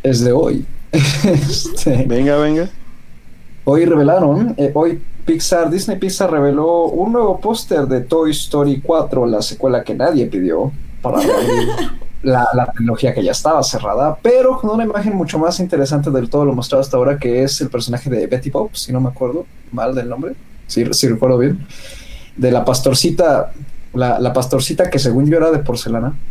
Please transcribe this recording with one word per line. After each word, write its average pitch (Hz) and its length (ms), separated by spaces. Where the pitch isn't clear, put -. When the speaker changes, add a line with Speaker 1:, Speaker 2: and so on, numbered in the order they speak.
Speaker 1:
Es 131 180
de 123 120
hoy. 127 320
<laughs> - 140
Este, 143 1120
Speaker 2:
Venga, 135 320
venga. 156 300
Speaker 1:
hoy 151 200
revelaron, 170 720
eh, 143 180
hoy 170 260
Pixar, 165 440
Disney 190 280
Pixar 185 320
reveló 156 560
un 208 260
nuevo 220 260
póster 196 480
de 127 140
Toy 156 300
Story 143 500
cuatro, 143 460
la 107 160
secuela - 420
que 110 100
nadie 143 320
pidió 92 460
para - 180
reabrir 466 480
Speaker 3:
<laughs> - 300
Speaker 1:
la, 127 320
la 123 180
trilogía 117 400
que 113 100
ya 92 100
estaba 151 300
cerrada, 117 600
pero 254 360
con 214 120
una 226 140
imagen 208 300
mucho 165 240
más 175 220
interesante 147 500
del 123 200
todo 147 160
lo 135 80
mostrado 123 260
hasta - 160
ahora, 139 220
que 123 240
es 139 180
el 131 80
personaje 123 400
de 120 180
Betty 127 220
Boop, 214 260
si - 160
no 127 120
me 123 80
acuerdo 131 340
mal 120 240
del 123 140
nombre, 147 240
si, 117 280
si 135 140
recuerdo 123 280
bien, 139 220
de 127 120
la 120 140
pastorcita, 147 880
la, 123 260
la 123 140
pastorcita 135 560
que 139 100
según 127 280
yo 156 100
era 165 140
de 151 80
porcelana. 117 580